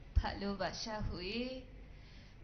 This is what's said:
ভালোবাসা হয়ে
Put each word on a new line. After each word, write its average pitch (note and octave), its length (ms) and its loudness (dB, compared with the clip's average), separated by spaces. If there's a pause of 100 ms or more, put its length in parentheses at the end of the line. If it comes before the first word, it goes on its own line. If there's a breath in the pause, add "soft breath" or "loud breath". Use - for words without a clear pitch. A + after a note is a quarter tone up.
(140)
ভালোবাসা G3 840 4
হয়ে A3+ 600 0 (840 soft breath)